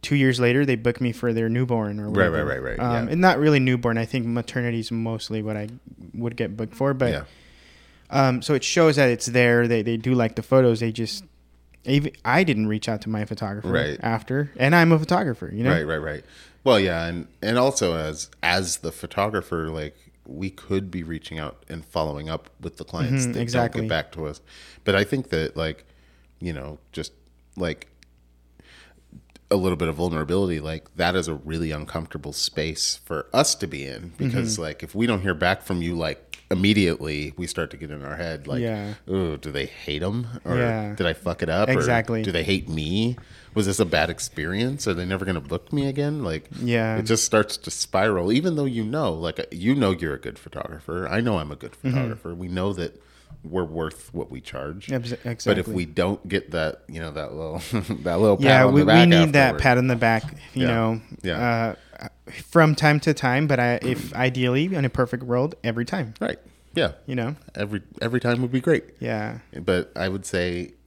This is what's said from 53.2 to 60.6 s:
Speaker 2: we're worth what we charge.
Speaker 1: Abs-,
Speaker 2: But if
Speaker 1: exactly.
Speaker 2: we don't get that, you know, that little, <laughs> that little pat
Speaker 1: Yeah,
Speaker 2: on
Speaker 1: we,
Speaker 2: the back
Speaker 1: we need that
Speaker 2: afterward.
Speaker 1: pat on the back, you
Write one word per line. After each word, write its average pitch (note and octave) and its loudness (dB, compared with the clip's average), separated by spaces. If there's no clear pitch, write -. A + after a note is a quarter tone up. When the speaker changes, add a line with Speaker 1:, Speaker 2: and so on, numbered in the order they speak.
Speaker 2:
we're E2+ -2
worth D#2+ -8
what - -8
we C2 -12
charge. D2+ -12
Speaker 1:
Abs-, A#2+ -6
Speaker 2:
But B2 -8
if - -
Speaker 1:
exactly. G#2 -2
Speaker 2:
we F2+ -2
don't F2+ -2
get F#2 -2
that, D#2+ -2
you D2+ -12
know, E2 -8
that D2 -8
little, D#2+ -8
<laughs> - -8
that F2 0
little G#2 6
pat C#3 0
Speaker 1:
Yeah, C3 8
Speaker 2:
on C3 6
Speaker 1:
we, C#3+ 10
Speaker 2:
the D3 6
back A2 10
Speaker 1:
we F3 10
need D#3+ 6
that C#3+ 8
Speaker 2:
afterward. B2 0
Speaker 1:
pat B2 6
on B2 2
the B2 2
back, A2+ 2
you C3 0